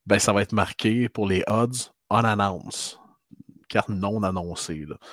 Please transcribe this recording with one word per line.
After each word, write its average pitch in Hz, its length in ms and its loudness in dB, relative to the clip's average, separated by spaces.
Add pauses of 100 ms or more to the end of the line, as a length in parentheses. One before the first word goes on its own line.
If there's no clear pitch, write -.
Ben, 98 140 4
ça 104 160 2
va 101 80 4
être - 100 -4
marqué 110 560 2
pour 104 180 -2
les 95 200 2
odds 120 440 -2 (200)
unannounced. 104 880 0 (720)
Carte - 180 0
non 101 340 -2
annoncée, 87 640 -6
là. 73 100 -12 (160)